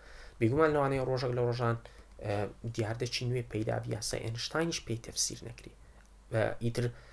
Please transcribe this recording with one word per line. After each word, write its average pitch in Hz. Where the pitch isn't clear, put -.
بێگومان 143
لەوانەیە 139
ڕۆژێک 127
لە 123
ڕۆژان، 117
ئە، 104
دیاردەکی 117
نوێ 123
پەیدا 113
بی، 117
یاسای 110
ئەنشتاینیش 156
پێی 113
تەفسیر -
نەکرێ. -
ئە، 110
ئیتر 117